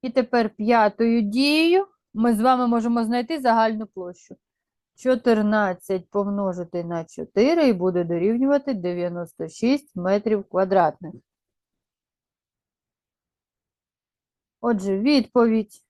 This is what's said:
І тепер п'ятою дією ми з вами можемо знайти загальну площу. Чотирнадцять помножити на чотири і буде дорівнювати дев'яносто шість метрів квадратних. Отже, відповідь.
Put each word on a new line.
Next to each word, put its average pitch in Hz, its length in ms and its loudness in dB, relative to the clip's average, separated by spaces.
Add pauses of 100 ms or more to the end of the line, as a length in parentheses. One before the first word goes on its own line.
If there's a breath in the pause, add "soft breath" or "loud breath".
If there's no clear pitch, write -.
І 254 80 -8
тепер 240 460 0
п'ятою 226 640 2
дією 302 640 2 (260)
ми 226 220 2
з 208 60 -2
вами 254 260 2
можемо 233 360 0
знайти 247 380 -4
загальну 226 460 0
площу. - 480 -16 (600)
Чотирнадцять 214 1120 0
помножити 190 720 -4
на 170 220 -6
чотири 262 600 0
і 233 60 4
буде 180 300 -2
дорівнювати 240 680 0
дев'яносто 175 760 -8
шість 254 480 -4
метрів 202 540 -2
квадратних. 180 640 0 (3500)
Отже, 196 380 -2
відповідь. 233 920 0